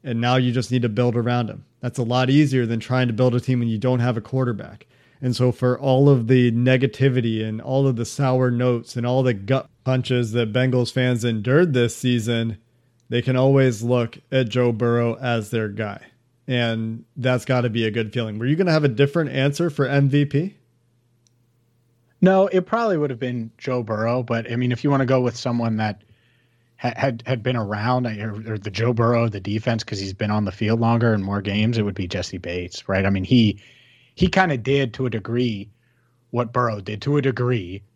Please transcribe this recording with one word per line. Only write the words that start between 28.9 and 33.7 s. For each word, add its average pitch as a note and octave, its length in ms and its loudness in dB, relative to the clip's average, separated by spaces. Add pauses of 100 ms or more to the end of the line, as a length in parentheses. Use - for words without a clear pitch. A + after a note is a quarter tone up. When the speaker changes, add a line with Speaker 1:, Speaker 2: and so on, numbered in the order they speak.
Speaker 2:
Burrow A#2 320 2
of A2+ 80 0
the G#2 80 -8
defense, G#2 460 -2
'cause G2 160 -8
he's G2 100 -6
been G#2 200 -4
on G#2+ 120 0
the F#2+ 80 -4
field A2 300 -2
longer A#2 320 2
and G2+ 100 -2
more G2 180 -4
games, G#2+ 360 0
it A2 60 0
would G2+ 120 -4
be F2+ 140 -6
Jessie F2+ 300 -8
Bates, F2 500 -10
right? G2 160 2
I G2+ 40 2
mean, G2 140 0
he, A2 380 4 (520)